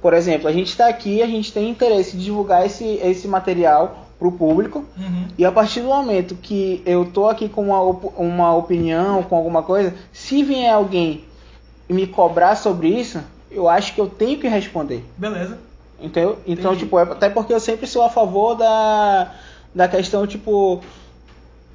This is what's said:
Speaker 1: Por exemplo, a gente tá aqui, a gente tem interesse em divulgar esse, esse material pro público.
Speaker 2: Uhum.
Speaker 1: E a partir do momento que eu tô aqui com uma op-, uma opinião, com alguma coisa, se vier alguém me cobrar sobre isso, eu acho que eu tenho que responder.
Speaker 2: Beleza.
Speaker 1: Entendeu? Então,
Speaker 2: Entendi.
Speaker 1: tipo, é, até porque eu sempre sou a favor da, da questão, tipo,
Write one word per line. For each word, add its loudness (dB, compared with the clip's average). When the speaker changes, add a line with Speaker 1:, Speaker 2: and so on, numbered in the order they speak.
Speaker 1:
Por 4
exemplo, 2
a 0
gente -2
tá 6
aqui, 0
a 2
gente -4
tem -2
interesse 0
em -8
divulgar 0
esse, -6
esse -2
material 0
pro 0
público. 0
Speaker 2:
Uhum. -6
Speaker 1:
E 2
a 4
partir 2
do -4
momento 0
que -4
eu 2
tô 0
aqui -2
com -4
uma 2
op-, -2
uma 2
opinião, 0
com -2
alguma 0
coisa, 0
se -2
vier 2
alguém 0
me 0
cobrar 2
sobre 0
isso, -2
eu 0
acho 0
que -4
eu 0
tenho -2
que -4
responder. -4
Speaker 2:
Beleza. -8
Speaker 1:
Entendeu? -2
Então, -2
Speaker 2:
Entendi. -4
Speaker 1:
tipo, 2
é, 6
até 0
porque -2
eu 2
sempre -6
sou 0
a 4
favor 0
da, 2
da 2
questão, -2
tipo, -2